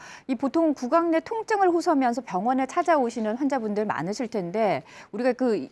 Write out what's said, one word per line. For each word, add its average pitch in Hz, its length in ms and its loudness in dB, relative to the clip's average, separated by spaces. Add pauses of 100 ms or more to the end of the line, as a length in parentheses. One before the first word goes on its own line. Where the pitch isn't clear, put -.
(260)
이 262 80 -2
보통 302 380 2
구강 330 380 2
내 320 100 2
통증을 415 480 0
호소하면서 269 540 2
병원에 247 420 0
찾아오시는 247 720 0
환자분들 220 480 0
많으실 202 440 -4
텐데 185 540 -2 (300)
우리가 247 220 0
그 226 380 0